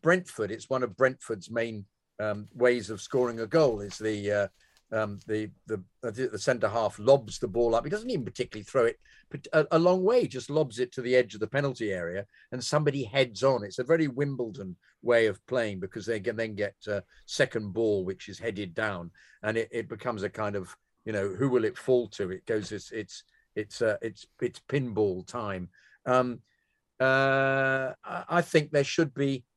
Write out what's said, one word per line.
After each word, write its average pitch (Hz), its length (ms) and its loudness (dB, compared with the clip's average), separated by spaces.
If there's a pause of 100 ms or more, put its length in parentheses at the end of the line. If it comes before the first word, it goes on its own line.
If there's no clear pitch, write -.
Brentford, 165 480 2
it's - 180 -10
one 131 140 0
of 110 140 -4
Brentford's 127 540 0
main, 113 360 -4 (320)
um, 104 360 -4
ways 120 360 4
of 104 100 -8
scoring 120 400 0
a 113 60 -2
goal 123 360 4
is 98 160 -10
the, 104 340 0
uh, 101 160 2 (440)
um, 107 340 -2
the, 107 240 -2 (160)
the, 104 160 -4 (220)
uh, 117 60 -4
the, 120 180 -4
the 104 100 -6
centre 113 300 2
half 107 300 -2
lobs 113 400 4
the 117 100 -4
ball 117 260 2
up. 117 100 2
He 147 60 -6
doesn't 220 200 -6
even 156 140 -2
particularly 107 400 -6
throw 123 200 2
it 117 160 0 (300)
pat-, - 220 -12
a, 156 200 4
a 165 60 4
long 180 260 4
way, 226 220 4
just 127 240 -8
lobs 143 280 0
it 123 140 -2
to 127 100 -6
the 123 140 4
edge 120 180 4
of 104 60 -12
the 107 60 -2
penalty 131 460 -2
area, 90 340 -4 (260)
and 123 100 -8
somebody 143 400 2
heads 117 400 0
on. 127 220 4
It's 98 140 -8
a 123 60 -2
very 160 220 4
Wimbledon 120 720 -4 (240)
way 117 260 6
of - 200 -2
playing 110 340 -2
because 95 260 -10
they 110 140 -2
can 107 160 -4
then 110 180 -4
get, 101 220 -4 (100)
uh, 101 140 -4 (260)
second 107 460 -2
ball, 104 320 2
which 92 240 -8
is 95 100 -14
headed 101 360 -8
down, 92 360 -4 (320)
and 110 140 0
it, 113 160 0
it 117 160 -4
becomes 110 340 -6
a 98 80 -2
kind 104 260 -4
of, 92 200 -8 (300)
you 110 60 -6
know, 101 160 -2
who 113 200 0
will 123 160 4
it 104 140 -2
fall 123 300 2
to? 95 220 -6
It 92 160 -10
goes, 107 240 -2
it's, 104 220 -10
it's, - 320 -10 (320)
it's, 107 260 -6
uh, 110 200 2
it's, 117 240 -8 (140)
it's - 280 -4
pinball 107 580 0
time. 98 440 -8 (360)
Um, 127 340 2 (600)
uh, 135 920 2 (120)
I, 180 240 -8
I 170 140 4
think 151 280 2
there 143 140 2
should 160 300 0
be 135 300 -2 (120)